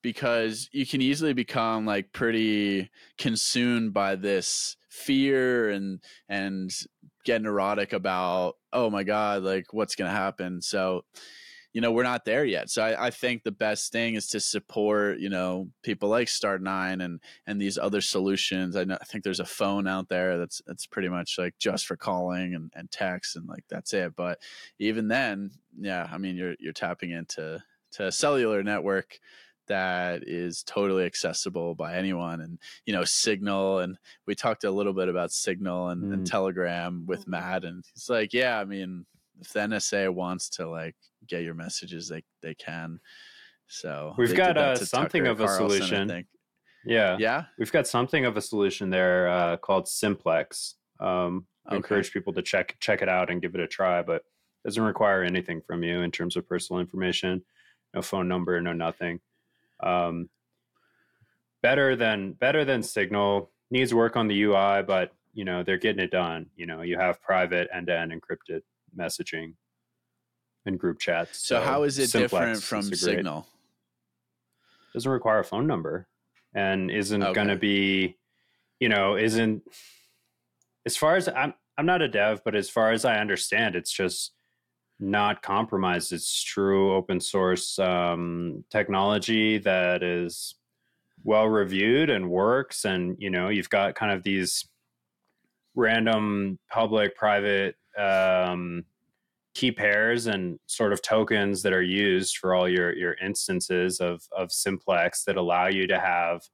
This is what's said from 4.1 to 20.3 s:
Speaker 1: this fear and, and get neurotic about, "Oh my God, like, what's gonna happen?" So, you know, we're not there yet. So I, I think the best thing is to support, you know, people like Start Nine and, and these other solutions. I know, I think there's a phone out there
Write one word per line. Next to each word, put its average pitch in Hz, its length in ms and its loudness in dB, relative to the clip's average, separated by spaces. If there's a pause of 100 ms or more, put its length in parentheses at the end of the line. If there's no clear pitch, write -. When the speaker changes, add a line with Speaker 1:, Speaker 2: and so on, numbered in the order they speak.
Speaker 1:
this 95 640 -2 (120)
fear 131 840 2
and, 98 300 -4 (280)
and 98 420 -4 (540)
get 117 160 2
neurotic 104 500 0
about, 92 640 0 (160)
"Oh 120 180 2
my 101 140 -2
God, 104 400 0
like, 95 300 -2
what's 107 220 -2
gonna 92 140 -4
happen?" 95 520 -4
So, 92 420 -2 (680)
you 113 80 -4
know, 117 100 2
we're 117 120 2
not 123 200 -2
there 127 220 2
yet. 87 240 -2
So 113 120 -2
I, 113 260 0
I - 20 2
think 120 340 -4
the 110 80 -2
best 107 400 -2
thing 117 240 -2
is 104 140 -4
to 107 100 -2
support, 104 800 0
you 98 100 -4
know, 92 400 -2 (140)
people 101 240 -2
like 113 220 2
Start 98 320 -2
Nine 95 400 -4
and, 87 180 -6 (260)
and 104 160 -6
these 98 160 -2
other 101 240 0
solutions. 95 760 -2
I 92 80 0
know, 95 160 -4
I - 40 -18
think 101 200 -10
there's 95 160 -2
a 87 40 -4
phone 98 420 -2
out 95 220 -4
there 90 280 0